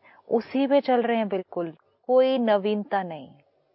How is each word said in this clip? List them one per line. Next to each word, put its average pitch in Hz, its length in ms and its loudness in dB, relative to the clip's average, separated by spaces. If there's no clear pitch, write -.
उसी 254 380 0
पे 277 140 4
चल 247 200 2
रहे 233 160 -2
हैं 220 100 -2
बिल्कुल, 180 480 -6
कोई 262 300 4
नवीनता 208 680 0
नहीं, 156 300 -14